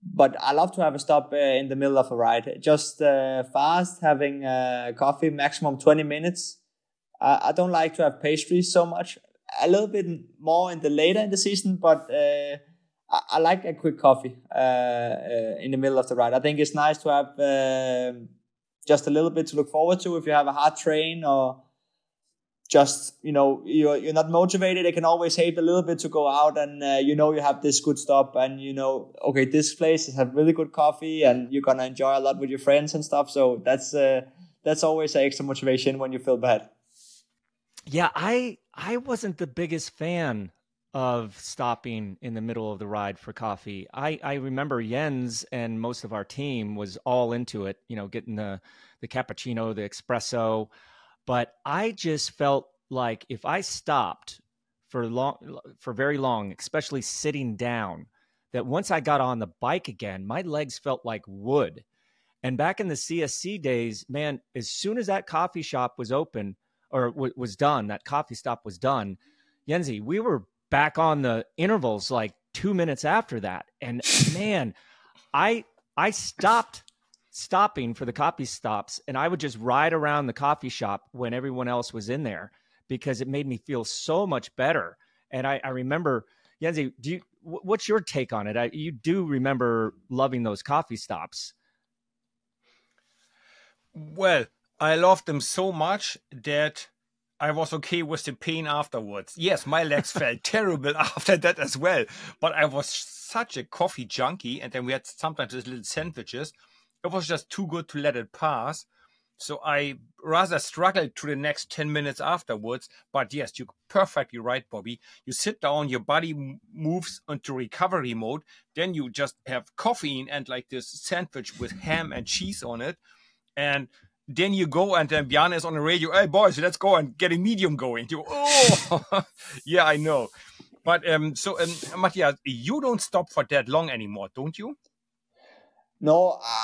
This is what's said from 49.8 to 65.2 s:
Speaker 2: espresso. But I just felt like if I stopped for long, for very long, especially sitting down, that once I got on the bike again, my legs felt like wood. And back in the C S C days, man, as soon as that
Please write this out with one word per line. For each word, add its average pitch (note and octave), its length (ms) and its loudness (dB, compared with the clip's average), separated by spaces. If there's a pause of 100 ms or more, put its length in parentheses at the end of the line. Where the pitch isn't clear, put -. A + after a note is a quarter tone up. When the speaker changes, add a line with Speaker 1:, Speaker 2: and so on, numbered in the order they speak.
Speaker 2:
espresso. A2+ 840 -2 (580)
But B2 260 -2 (120)
I F#3 260 -2
just E3 460 -4
felt C#3 300 2 (240)
like B2 380 -4
if A#2+ 160 -10
I F3 160 -2
stopped - 800 -4 (480)
for A#2+ 180 -4
long, B2 520 -4 (200)
for - 120 -10
very C#3 280 0
long, A2+ 400 -2
especially D3 420 -6
sitting C3+ 540 -4
down, G#2+ 500 -6 (480)
that B2+ 140 -4
once E3 240 -2
I E3 80 2
got C#3+ 220 2
on B2+ 180 0
the G#2 80 -4 (120)
bike D#3 280 -2
again, G2 400 -10
my C3 140 -6
legs D3+ 360 -6
felt C3 260 -6
like A2 240 -8
wood. G#2 560 -2 (600)
And B2+ 160 -2
back E3+ 200 0
in G3 100 -4
the D3+ 60 -4
C E3 280 -4
S C3+ 100 -4
C G3+ 240 -8
days, A#2 500 -4
man, C#3+ 320 -6 (140)
as A#2+ 160 -8
soon A3 300 -4
as G#3+ 80 -4
that G3 180 -2